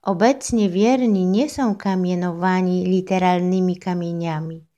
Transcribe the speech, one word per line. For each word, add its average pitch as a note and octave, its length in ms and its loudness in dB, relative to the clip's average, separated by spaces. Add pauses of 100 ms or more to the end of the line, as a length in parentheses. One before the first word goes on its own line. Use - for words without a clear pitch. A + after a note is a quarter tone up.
Obecnie G#3+ 680 2
wierni G#3+ 560 2
nie G#3 240 2
są A#3+ 260 -2
kamienowani F3+ 1080 0
literalnymi F#3 920 0
kamieniami. E3+ 880 -6 (120)